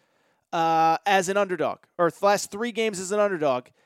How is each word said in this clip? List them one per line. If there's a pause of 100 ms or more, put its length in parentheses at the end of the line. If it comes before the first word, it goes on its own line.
(540)
uh,
as
an
underdog, (180)
or
th-,
last
three
games
as
an
underdog. (200)